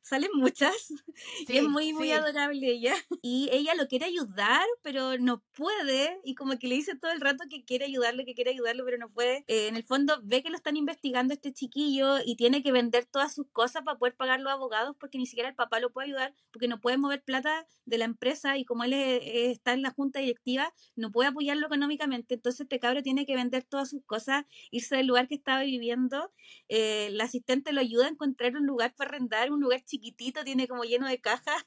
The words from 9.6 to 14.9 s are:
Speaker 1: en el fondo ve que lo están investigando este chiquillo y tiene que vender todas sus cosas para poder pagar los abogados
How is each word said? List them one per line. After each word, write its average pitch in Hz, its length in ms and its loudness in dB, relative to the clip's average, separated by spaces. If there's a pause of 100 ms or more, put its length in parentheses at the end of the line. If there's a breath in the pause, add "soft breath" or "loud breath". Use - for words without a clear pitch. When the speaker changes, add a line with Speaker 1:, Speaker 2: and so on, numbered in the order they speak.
Speaker 1:
en 220 80 -2
el 226 100 -4
fondo 277 380 2
ve 240 220 2
que 330 60 -6
lo 339 60 -4
están 302 200 -2
investigando 277 580 0
este 285 180 -8
chiquillo 269 720 2
y 233 120 -2
tiene 254 260 4
que 277 80 2
vender 240 360 4
todas 277 280 -2
sus 285 160 -8
cosas 247 320 0
para 269 160 -6
poder 247 160 0
pagar 262 260 0
los 269 120 -2
abogados 262 480 -2